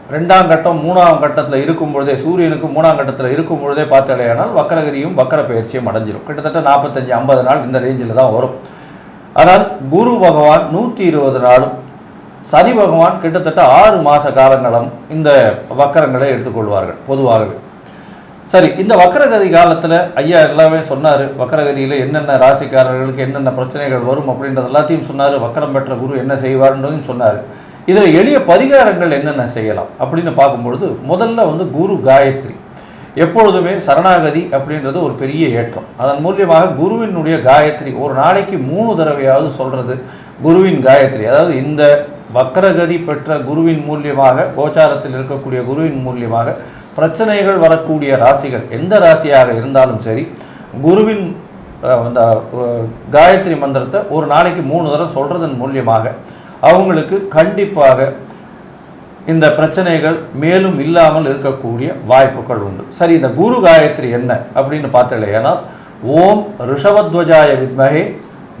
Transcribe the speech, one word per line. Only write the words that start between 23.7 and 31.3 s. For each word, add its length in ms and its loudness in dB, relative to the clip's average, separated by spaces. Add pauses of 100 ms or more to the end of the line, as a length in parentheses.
வரும் 300 -2
அப்படின்றது 440 -4
எல்லாத்தையும் 380 0
சொன்னாரு. 280 -2
வக்கரம் 320 -6
பெற்ற 240 -4
குரு 220 -6
என்ன 160 -4
செய்வார்ன்றதையும் 760 -2
சொன்னாரு. 300 -2 (480)
இதுல 260 4
எளிய 240 4
பரிகாரங்கள் 720 2
என்னென்ன 340 -4
செய்யலாம் 400 -6 (140)
அப்படின்னு 340 -4
பார்க்கும்பொழுது, 520 0
முதல்ல 500 -4